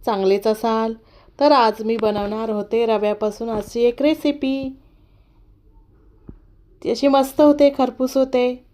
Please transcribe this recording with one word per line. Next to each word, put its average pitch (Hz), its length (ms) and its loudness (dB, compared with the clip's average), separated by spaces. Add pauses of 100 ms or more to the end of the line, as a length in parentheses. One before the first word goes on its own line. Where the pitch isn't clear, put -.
चांगलेच 202 400 0
असाल. 220 480 -2 (460)
तर 294 120 4
आज 226 300 2
मी 226 140 -2
बनवणार 214 540 -4
होते 214 360 -2
रव्यापासून 214 640 -2
अशी 214 300 -6
एक 240 220 0
रेसिपी. 277 720 -2 (2000)
ती - 60 -4
अशी 240 180 0
मस्त 269 320 0
होते, 285 380 6
खरपूस 254 380 -2
होते 247 580 -2